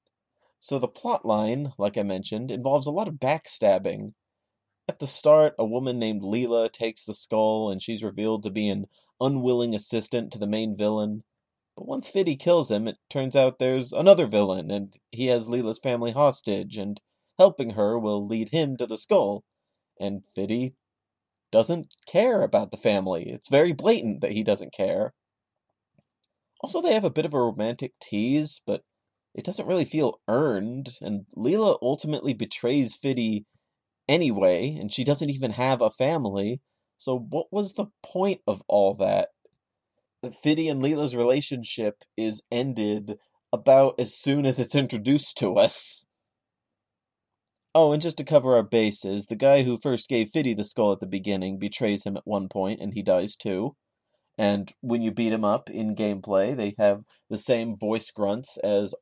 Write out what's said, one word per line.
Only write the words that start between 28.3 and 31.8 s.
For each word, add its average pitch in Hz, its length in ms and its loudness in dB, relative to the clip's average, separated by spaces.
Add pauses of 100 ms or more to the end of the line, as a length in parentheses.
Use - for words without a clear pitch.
but 110 180 -4 (520)
it - 100 -12
doesn't 196 220 -8
really 175 180 0
feel 143 440 -2
earned, 123 640 -2 (100)
and 101 260 -6 (100)
Leela 180 460 2